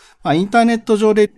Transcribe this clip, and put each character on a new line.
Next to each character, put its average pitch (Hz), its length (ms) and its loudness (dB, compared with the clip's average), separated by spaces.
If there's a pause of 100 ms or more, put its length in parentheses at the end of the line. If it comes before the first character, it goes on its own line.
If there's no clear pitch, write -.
(240)
ま 131 80 -2
あ、 - 20 0
イ 170 80 -2
ン 202 60 -6
タ 233 140 2
ー - 20 2
ネ 233 100 0
ッ 220 80 -4
ト 220 140 -2
上 214 180 0
で 208 240 0